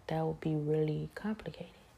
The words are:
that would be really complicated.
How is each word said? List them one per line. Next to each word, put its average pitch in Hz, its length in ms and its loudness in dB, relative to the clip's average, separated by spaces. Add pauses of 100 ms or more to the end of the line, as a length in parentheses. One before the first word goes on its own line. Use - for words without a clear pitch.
that 160 180 2
would 156 140 -2
be 156 160 2
really 151 580 2
complicated. 190 580 -6 (260)